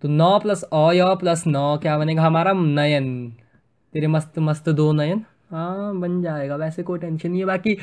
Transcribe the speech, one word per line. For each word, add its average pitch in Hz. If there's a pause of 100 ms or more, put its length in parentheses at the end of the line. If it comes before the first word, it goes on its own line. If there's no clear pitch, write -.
तो 147
नौ 165
प्लस 208
अ 160
य 180
प्लस 170
नौ 147
क्या 151
बनेगा 160
हमारा, 165
नयन, 143 (640)
तेरे 156
मस्त 156
मस्त 151
दो 151
नयन, 160 (260)
हाँ 190
बन 180
जाएगा, 147
वैसे 160
कोई 175
टेंशन 165
नहीं 180
है। 190
बाकी 190